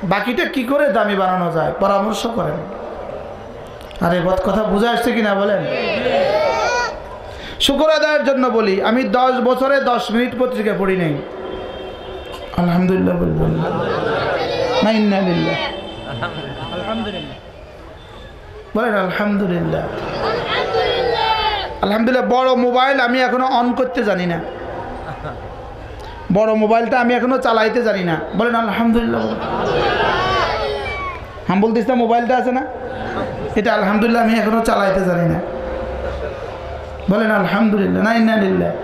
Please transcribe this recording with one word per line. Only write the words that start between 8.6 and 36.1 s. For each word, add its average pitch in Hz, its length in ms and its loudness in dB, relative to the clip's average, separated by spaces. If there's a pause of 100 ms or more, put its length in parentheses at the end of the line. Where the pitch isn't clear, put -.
আমি 226 200 2
দশ 247 300 4
বছরে 254 480 2
দশ 240 300 0
মিনিট 240 280 2
পত্রিকা 214 400 0
পড়ি 190 180 2
নাই। 165 180 0 (1400)
আলহামদুলিল্লাহ 180 580 2
বলবেন - 480 2 (1200)
না, 214 60 2
ইন্না 208 300 2
লিল্লাহ। 165 340 0 (3250)
বলেন 226 180 0
আলহামদুলিল্লাহ। 190 880 0 (2000)
আলহামদুলিল্লাহ। 220 480 2
বড় 254 240 4
মোবাইল 254 460 4
আমি 247 200 2
এখনো 254 420 2
on 247 120 2
করতে 254 300 0
জানি 190 220 0
না, 170 140 -2 (1900)
বড় 220 220 6
মোবাইলটা 226 460 4
আমি 240 140 4
এখনো 247 240 2
চালাইতে 226 440 4
জানি 202 220 2
না। 165 120 2 (200)
বলেন 233 180 2
আলহামদুলিল্লাহ। 226 680 2 (2250)
হাম্বুল 202 260 2
তিস্তা 233 200 2
মোবাইলটা 240 420 2
আছে 247 160 0
না, 262 140 -2 (880)
এটা 214 180 2
আলহামদুলিল্লাহ 214 480 2
আমি 220 160 4
এখনো 220 260 2
চালাইতে 196 360 2
জানি 170 280 2
না। 160 120 0 (1700)